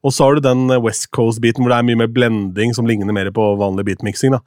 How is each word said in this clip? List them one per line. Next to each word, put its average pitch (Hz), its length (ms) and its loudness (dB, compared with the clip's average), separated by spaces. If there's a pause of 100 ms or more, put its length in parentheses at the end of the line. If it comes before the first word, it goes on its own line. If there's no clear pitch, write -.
Og 139 80 0
så 156 120 2
har 139 100 6
du 151 60 2
den, 127 300 2
eh, 127 100 4
West 113 300 -4
Coast-biten 113 540 0
hvor 123 60 2
det 120 80 2
er 120 100 0
mye 117 80 2
mer 113 120 2
blending 113 680 -2
som 113 120 -2
ligner 104 260 0
mer 98 180 -2
på 104 260 0
vanlig 101 300 -2
beatmixing 104 460 -2
da. 127 140 0